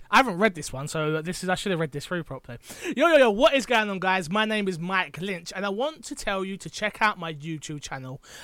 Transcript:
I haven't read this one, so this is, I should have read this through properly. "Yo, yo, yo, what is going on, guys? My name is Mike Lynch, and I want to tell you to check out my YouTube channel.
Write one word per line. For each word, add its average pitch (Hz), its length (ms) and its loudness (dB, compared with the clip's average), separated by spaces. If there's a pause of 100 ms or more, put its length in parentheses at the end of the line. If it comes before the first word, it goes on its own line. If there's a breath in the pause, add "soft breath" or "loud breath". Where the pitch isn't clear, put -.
(100)
I 214 60 6
haven't 233 220 4
read 208 160 4
this - 180 -10
one, 139 160 -6
so 156 320 0
this 170 220 -6
is, 180 80 -2
I 180 60 2
should 196 160 -2
have 165 60 0
read 160 140 -2
this 143 140 -10
through 175 180 -4
properly. 127 320 -12 (400 loud breath)
"Yo, 285 120 6
yo, 311 100 8
yo, 247 120 8
what 269 220 6
is 262 140 2
going 214 240 2
on, 190 80 -4
guys? 185 320 0
My 214 160 2
name 214 200 0
is 180 120 -2
Mike 175 420 -2
Lynch, 175 340 -6
and 190 120 -4
I - 20 0
want 254 360 -4
to - 100 -10
tell 196 280 -4
you 190 140 -6
to - 140 -12
check - 320 -4
out 208 160 2
my 165 160 -8
YouTube 151 480 -8
channel. 131 400 -12 (220 loud breath)